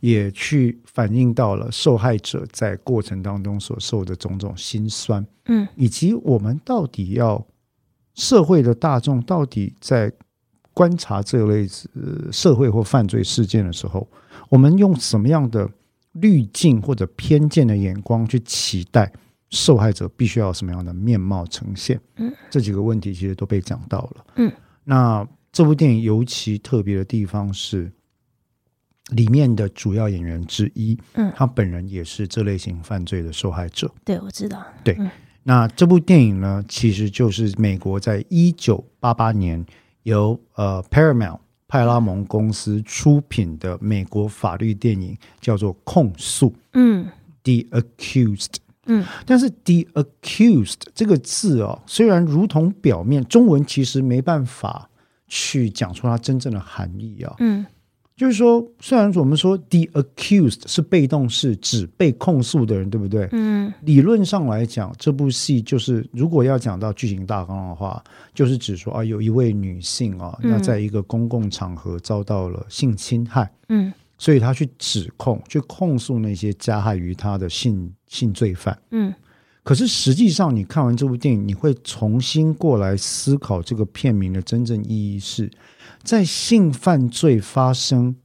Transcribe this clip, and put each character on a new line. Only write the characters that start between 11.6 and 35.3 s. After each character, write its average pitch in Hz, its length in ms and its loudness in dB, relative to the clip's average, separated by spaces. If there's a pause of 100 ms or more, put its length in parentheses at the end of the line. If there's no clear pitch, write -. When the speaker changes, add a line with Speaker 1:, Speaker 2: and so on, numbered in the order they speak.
Speaker 1:
呃， - 360 -10
社 143 240 4
会 123 160 4
或 110 120 2
犯 104 260 2
罪 107 160 0
事 - 200 0
件 101 200 2
的 87 80 -4
时 - 120 -12
候， 95 220 -6 (420)
我 - 80 6
们 143 220 8
用 196 160 6
什 120 240 -2
么 101 80 2
样 143 240 2
的 110 180 -2 (440)
滤 170 320 4
镜 113 380 2
或 139 120 -2
者 101 120 -2 (100)
偏 151 320 2
见 143 180 4
的 107 80 4
眼 98 280 0
光 113 260 0
去 127 120 0
期 - 500 -6
待 101 200 4 (380)
受 - 300 4
害 107 120 4
者 90 200 -4
必 - 160 -2
须 113 140 -2
要 101 80 0
有 92 40 -4
什 92 140 -8
么 90 40 -6
样 90 140 -6
的 87 80 -8
面 104 260 0
貌 92 280 -4
呈 - 280 -10
现？ - 240 -4 (180)
Speaker 2:
嗯。 226 140 -6 (200)
Speaker 1:
这 143 100 0
几 104 100 -2
个 98 120 -2
问 110 180 0
题 98 140 -8
其 92 120 -6
实 95 80 -4
都 95 120 -8
被 98 160 -2
讲 - 260 -8
到 - 120 -4 (140)
了。 - 120 -20 (100)
Speaker 2:
嗯。 233 160 2 (320)
Speaker 1:
那 120 420 2 (240)
这 - 140 4
部 151 100 6
电 147 160 4
影 113 120 2
尤 110 200 2
其 107 360 -4
特 110 240 -2
别 98 140 -2
的 95 80 -2
地 104 200 -4
方 101 280 -4
是， 95 380 -6 (1200)
里 117 180 2
面 127 260 4
的 101 160 -2
主 - 240 -4
要 110 140 0
演 95 120 -4
员 85 260 -6
之 104 280 -2
一， 110 240 -4 (160)
Speaker 2:
嗯。 208 200 -2
Speaker 1:
他 135 120 0
本 120 220 -2
人 87 200 -8
也 92 160 -10
是 101 220 -8
这 110 160 -4
类 101 160 -2
型 90 240 -10
犯 92 220 -6
罪 87 180 -6
的 82 100 -8
受 - 180 -6
害 87 180 -6
者。 - 240 -8 (120)
Speaker 2:
对， 185 160 -4
我 196 100 -14
知 202 180 -10
道。 196 160 -12 (200)
Speaker 1:
对。 104 140 2
Speaker 2:
嗯。 98 120 -4 (320)